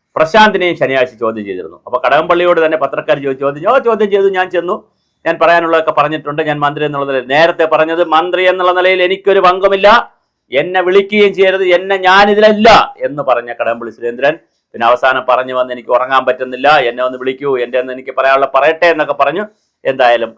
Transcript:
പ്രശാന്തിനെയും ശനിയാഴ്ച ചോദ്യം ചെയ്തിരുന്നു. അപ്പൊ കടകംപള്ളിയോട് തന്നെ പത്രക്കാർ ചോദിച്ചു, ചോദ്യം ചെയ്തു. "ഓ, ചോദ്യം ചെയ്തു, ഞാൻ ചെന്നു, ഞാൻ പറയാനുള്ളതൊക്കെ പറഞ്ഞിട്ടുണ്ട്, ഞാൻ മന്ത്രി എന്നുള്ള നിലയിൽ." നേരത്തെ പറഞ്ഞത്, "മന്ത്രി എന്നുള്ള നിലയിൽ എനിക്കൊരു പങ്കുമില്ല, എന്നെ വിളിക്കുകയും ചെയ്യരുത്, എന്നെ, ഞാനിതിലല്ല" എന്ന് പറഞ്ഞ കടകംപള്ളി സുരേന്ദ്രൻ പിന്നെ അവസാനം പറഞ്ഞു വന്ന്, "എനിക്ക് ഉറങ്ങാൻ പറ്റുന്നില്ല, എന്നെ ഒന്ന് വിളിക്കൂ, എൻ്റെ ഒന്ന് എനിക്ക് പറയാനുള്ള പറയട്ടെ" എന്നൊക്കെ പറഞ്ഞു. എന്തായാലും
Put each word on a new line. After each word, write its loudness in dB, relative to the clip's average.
പ്രശാന്തിനെയും 2
ശനിയാഴ്ച -2
ചോദ്യം -4
ചെയ്തിരുന്നു. -10
അപ്പൊ -4
കടകംപള്ളിയോട് 2
തന്നെ 0
പത്രക്കാർ -4
ചോദിച്ചു, -6
ചോദ്യം -4
ചെയ്തു. 0
"ഓ, 2
ചോദ്യം 0
ചെയ്തു, 2
ഞാൻ -2
ചെന്നു, -6
ഞാൻ -2
പറയാനുള്ളതൊക്കെ 2
പറഞ്ഞിട്ടുണ്ട്, -4
ഞാൻ -4
മന്ത്രി -2
എന്നുള്ള -4
നിലയിൽ." -4
നേരത്തെ 2
പറഞ്ഞത്, 0
"മന്ത്രി 0
എന്നുള്ള 2
നിലയിൽ 0
എനിക്കൊരു 0
പങ്കുമില്ല, 2
എന്നെ 0
വിളിക്കുകയും 2
ചെയ്യരുത്, 0
എന്നെ, 0
ഞാനിതിലല്ല" 4
എന്ന് -6
പറഞ്ഞ -2
കടകംപള്ളി -6
സുരേന്ദ്രൻ -4
പിന്നെ -4
അവസാനം 0
പറഞ്ഞു -2
വന്ന്, -2
"എനിക്ക് -10
ഉറങ്ങാൻ 0
പറ്റുന്നില്ല, 0
എന്നെ -2
ഒന്ന് -4
വിളിക്കൂ, -4
എൻ്റെ -2
ഒന്ന് -8
എനിക്ക് -14
പറയാനുള്ള 0
പറയട്ടെ" 2
എന്നൊക്കെ 0
പറഞ്ഞു. -2
എന്തായാലും 0